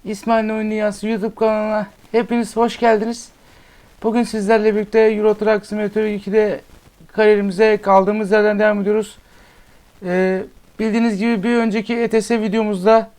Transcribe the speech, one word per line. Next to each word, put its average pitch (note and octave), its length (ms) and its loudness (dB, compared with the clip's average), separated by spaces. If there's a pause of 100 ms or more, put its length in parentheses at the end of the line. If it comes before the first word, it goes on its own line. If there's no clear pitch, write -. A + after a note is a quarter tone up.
İsmail'in A3 440 -2
Oyun G#3+ 220 -4
Dünyası G#3+ 360 -4
YouTube A3 280 -4
kanalına G#3+ 520 -2 (240)
hepiniz A#3 440 -2
hoş A3+ 240 0
geldiniz. A3+ 500 0 (720)
Bugün A#3 200 0
sizlerle G#3+ 520 0
birlikte G#3+ 240 0
Euro G#3+ 380 2
Truck G#3+ 280 -2
Simulator G#3+ 380 -4
ikide G#3 580 -2 (460)
kariyerimize G#3 760 2
kaldığımız G3 500 2
yerden G#3 280 2
devam G#3 220 2
ediyoruz. G#3 360 -2 (880)
Ee, F#3 380 0 (360)
bildiğiniz A3 380 0
gibi G#3+ 260 -2
bir A#3+ 120 0
önceki A3+ 420 -2
E A#3 120 -2
T A3 120 2
S A3 200 -2
videomuzda G#3+ 760 0